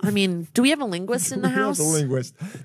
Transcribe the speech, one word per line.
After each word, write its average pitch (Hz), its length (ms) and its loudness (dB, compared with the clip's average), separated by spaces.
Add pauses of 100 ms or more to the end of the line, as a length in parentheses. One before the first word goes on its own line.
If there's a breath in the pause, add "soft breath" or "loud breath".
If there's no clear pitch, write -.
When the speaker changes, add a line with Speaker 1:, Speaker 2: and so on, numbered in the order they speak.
Speaker 1:
I 196 60 4
mean, 185 420 0
do 240 100 2
we 269 80 6
have 302 100 2
a 277 40 -4
linguist 196 460 -4
in - 120 -4
the 262 60 2
Speaker 2:
<laughs> - 0 -
We 254 60 -2
have 269 80 2
Speaker 1:
house? - 160 0
Speaker 2:
a 151 60 2
linguist. 139 520 0 (280 loud breath)